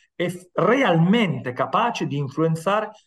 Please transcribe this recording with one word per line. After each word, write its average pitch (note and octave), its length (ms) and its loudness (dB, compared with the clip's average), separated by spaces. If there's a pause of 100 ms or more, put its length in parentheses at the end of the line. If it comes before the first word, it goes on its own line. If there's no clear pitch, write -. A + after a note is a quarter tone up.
(160)
è F3 140 -2
f-, - 240 -12
realmente F3 1000 2
capace F#3 540 -2
di C#3 100 -4
influenzare E3 720 -2 (180)